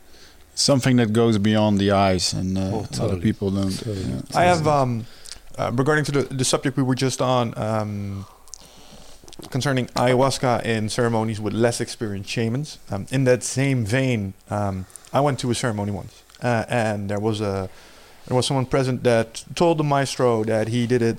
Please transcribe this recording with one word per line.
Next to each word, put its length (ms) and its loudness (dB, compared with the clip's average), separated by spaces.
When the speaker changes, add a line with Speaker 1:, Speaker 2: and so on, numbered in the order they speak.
Speaker 1:
Something 420 2
that 160 2
goes 240 4
beyond 400 4
the 140 4
eyes, 420 2
and, 240 -4
uh, 40 -2
Speaker 2:
Oh, 180 -2
Speaker 1:
other 80 -8
Speaker 2:
totally. 240 -2
Speaker 1:
people 300 0
don't. 260 0
Speaker 2:
Totally. 240 -6
Speaker 1:
Yeah. 200 -4
Speaker 3:
I 120 4
have, 220 4
um, 380 0
uh, 160 -2
regarding 300 2
to 60 -6
the, 120 2
the 220 -4
subject 300 0
we 60 0
were 140 2
just 260 -2
on, 340 0
um, 720 -4
concerning 380 -2
ayahuasca 760 2
in 220 0
ceremonies 540 0
with 120 -2
less 280 2
experienced 480 -6
shamans. 500 -4
Um, 220 -6
in 140 2
that 180 4
same 420 0
vein, 480 0
um, 360 -2
I 80 2
went 200 2
to 120 0
a 40 2
ceremony 360 -2
once, 320 -10
uh, 280 0
and 400 -2
there 100 -2
was 220 0
a, 280 -2
there 80 0
was 120 2
someone 180 0
present 380 0
that 400 2
told 240 4
the 60 0
maestro 640 2
that 240 0
he 180 0
did 140 2
it 180 2